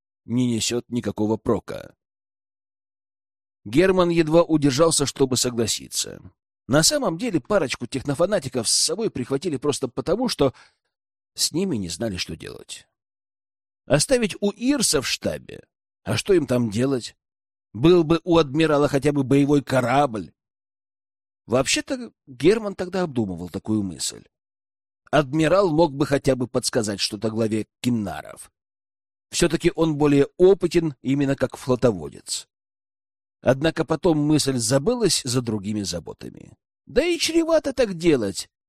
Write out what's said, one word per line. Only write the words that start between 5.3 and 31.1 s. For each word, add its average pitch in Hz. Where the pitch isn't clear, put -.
согласиться. 113
На 139
самом 247
деле 185
парочку 151
технофанатиков 143
с -
собой 196
прихватили 139
просто 135
потому, 190
что 139
с -
ними 180
не 95
знали, 90
что 82
делать. -
Оставить 214
у 202
Ирса 240
в 110
штабе? -
А 104
что -
им 156
там 123
делать? 120
Был 165
бы 160
у 170
адмирала 151
хотя 139
бы 143
боевой 139
корабль. 123
Вообще-то 247
Герман 190
тогда 185
обдумывал 104
такую 104
мысль. 78
Адмирал 156
мог 156
бы 139
хотя 135
бы 123
подсказать 110
что-то 107
главе 110
Киннаров. 101
Все-таки 165
он 160
более 143
опытен 175
именно 139